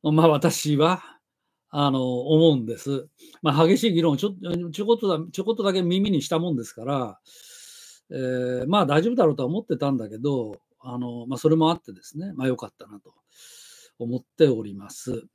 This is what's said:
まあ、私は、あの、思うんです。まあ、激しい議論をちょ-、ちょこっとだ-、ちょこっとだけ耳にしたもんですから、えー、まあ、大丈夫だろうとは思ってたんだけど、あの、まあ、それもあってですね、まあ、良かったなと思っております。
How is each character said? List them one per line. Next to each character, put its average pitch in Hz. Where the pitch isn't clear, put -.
ま 156
あ、 170
私 151
は、 165
あ 143
の、 127
思 156
う -
ん 117
で 113
す。 139
ま 143
あ、 160
激 190
し 226
い 180
議 165
論 160
を 139
ち 196
ょ-、 202
ち 196
ょ 202
こ 233
っ 233
と 214
だ-、 160
ち -
ょ 185
こ 220
っ 220
と 226
だ 196
け 185
耳 190
に 165
し -
た 165
も 175
ん 143
で 117
す -
か 110
ら、 127
え -
ー、 -
ま 202
あ、 175
大 151
丈 233
夫 247
だ 233
ろ 151
う -
と 131
は 127
思 185
っ 226
て 139
た 143
ん 135
だ 107
け 107
ど、 120
あ 123
の、 120
ま 131
あ、 -
そ 156
れ 160
も 160
あ 170
っ -
て 107
で -
す -
ね、 185
ま 131
あ、 -
良 127
か 123
っ -
た 107
な 104
と -
思 120
っ -
て -
お 113
り 101
ま 101
す。 -